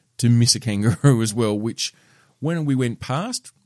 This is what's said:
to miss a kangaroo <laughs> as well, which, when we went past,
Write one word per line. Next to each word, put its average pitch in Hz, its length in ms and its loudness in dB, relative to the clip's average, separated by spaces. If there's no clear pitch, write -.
to 120 120 4
miss 120 240 4
a 107 60 -2
kangaroo 113 640 2
<laughs> - 0 -
as 107 120 -4
well, 107 240 0
which, - 340 -6
when 160 260 -4
we 139 80 0
went 123 260 -2
past, 196 500 -6